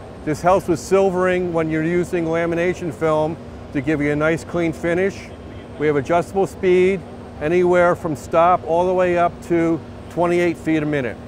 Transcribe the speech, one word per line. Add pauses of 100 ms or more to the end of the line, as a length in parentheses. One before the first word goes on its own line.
(260)
This
helps
with
silvering
when
you're
using
lamination
film (340)
to
give
you
a
nice
clean
finish. (500)
We
have
adjustable
speed, (400)
anywhere
from
stop
all
the
way
up (120)
to (300)
twenty-eight
feet
a
minute. (120)